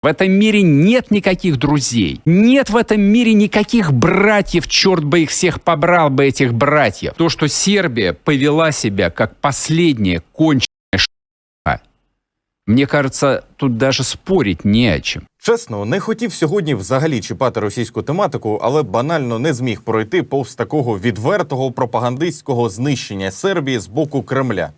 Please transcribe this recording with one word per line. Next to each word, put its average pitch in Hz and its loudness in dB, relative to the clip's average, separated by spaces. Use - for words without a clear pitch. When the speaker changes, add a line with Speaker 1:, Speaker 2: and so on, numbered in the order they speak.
Speaker 1:
В - -2
этом 190 0
мире 208 4
нет 180 4
никаких 185 0
друзей. 117 0
Нет 226 4
в 208 0
этом 220 2
мире 220 4
никаких 208 2
братьев. 185 2
Чёрт 185 2
бы 151 2
их 156 0
всех 147 -2
побрал 160 2
бы, 139 2
этих 131 2
братьев. 139 0
То, 165 2
что 151 -2
Сербия 143 0
повела 147 0
себя 104 -2
как - -4
последняя 135 0
конченая 156 2
ш-, - -2
мне 120 4
кажется, 135 0
тут 127 -2
даже 135 0
спорить 123 -2
не 107 2
о 69 -4
чем. - -8
Speaker 2:
Чесно, 156 -2
не 165 -2
хотів 220 -6
сьогодні 160 -2
взагалі 131 -2
чіпати 113 -4
російську 107 -6
тематику, 143 -4
але 139 0
банально 120 -2
не 143 -2
зміг 120 -6
пройти 110 -2
повз 135 -6
такого 120 -4
відвертого 131 -2
пропагандистського 123 -4
знищення 104 -4
Сербії 139 -2
з 92 -8
боку 151 -4
Кремля. 117 -4